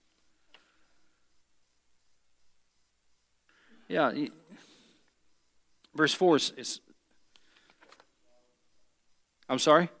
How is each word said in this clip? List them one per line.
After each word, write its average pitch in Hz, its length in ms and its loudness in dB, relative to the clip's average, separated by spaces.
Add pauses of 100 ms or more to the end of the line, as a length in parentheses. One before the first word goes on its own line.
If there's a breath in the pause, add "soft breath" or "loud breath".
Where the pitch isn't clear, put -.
(4000 soft breath)
Yeah, 156 240 0
he, 147 180 -6 (1600 loud breath)
verse 151 200 0
four 175 220 2
is, - 200 -4
is, - 240 -14 (2750 soft breath)
I'm 131 100 -4
sorry? 160 320 4 (100)